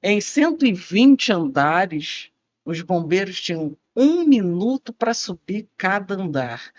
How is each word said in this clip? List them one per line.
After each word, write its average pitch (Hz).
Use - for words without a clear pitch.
Em 208
cento 311
e 240
vinte 226
andares, 160
os 165
bombeiros 180
tinham 160
um 311
minuto 226
pra -
subir 208
cada 196
andar. 139